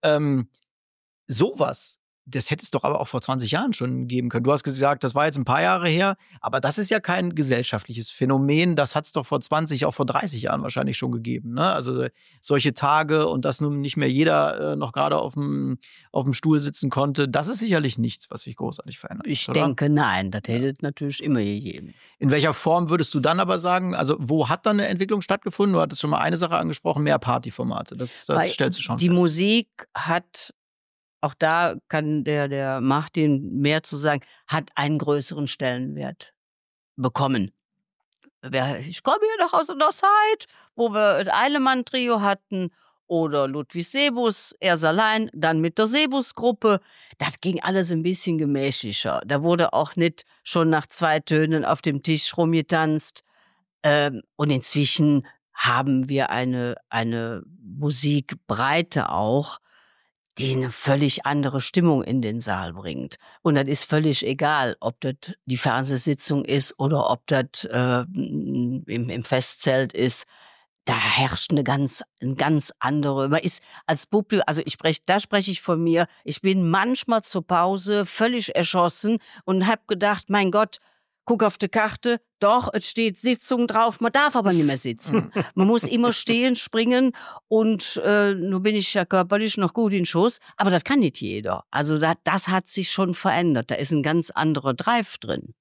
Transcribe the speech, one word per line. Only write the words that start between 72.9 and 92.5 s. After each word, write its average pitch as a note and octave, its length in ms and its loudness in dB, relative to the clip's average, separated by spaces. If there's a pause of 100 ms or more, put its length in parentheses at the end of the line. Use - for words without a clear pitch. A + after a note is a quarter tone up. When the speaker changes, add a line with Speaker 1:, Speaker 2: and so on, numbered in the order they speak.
Speaker 2:
man D#3 120 2
ist - 200 -6 (240)
als D#3 220 -2
Publikum, G#3 400 2
also D#3 180 -2
ich - 80 -8
sprech, D#3+ 320 -2
da F#3+ 140 4
spreche G3 320 -2
ich F3 100 -6
von E3+ 220 0
mir, E3 240 4 (160)
ich - 180 -8
bin F#3+ 260 2
manchmal A3 540 0
zur - 240 -6
Pause F#3 600 2
völlig A3+ 500 -2
erschossen F3+ 640 0 (260)
und F#3 220 2
hab A3 200 -2
gedacht, G3+ 420 -2
„Mein G3 220 2
Gott, G#3 260 2 (480)
guck A3 180 2
auf G#3 160 0
die G3+ 80 -2
Karte, A3 540 0 (180)
doch, A3+ 340 4
es - 160 -2
steht A3 300 -2
Sitzung A#3+ 480 0
drauf, A3+ 340 2
man A#3 100 0
darf C#4+ 240 4
aber G3+ 160 4
nicht E3+ 140 4
mehr C#3 120 2
sitzen.“ C3+ 560 -2
Speaker 1:
<laughs> - 200 -4
Speaker 2:
Man F#3+ 140 4
muss A3+ 160 4
immer A#3+ 280 2
stehen, A#3+ 440 0
springen B3 560 2 (360)
und, A3 560 0
äh, G3+ 300 4
nun F#3+ 300 -2
bin G#3+ 120 2
ich G3+ 200 0
ja F#3 100 2
körperlich G3+ 520 0
noch F#3 180 0
gut A3 180 2
in F#3 120 2
Schuss, F3+ 340 2 (180)
aber F#3+ 140 2
das F3 120 2
kann C#4 180 2
nicht E3 200 0
jeder. G2 480 -4
Also D3 300 0
da, D#3+ 240 2
das F3+ 240 0
hat F#3 180 0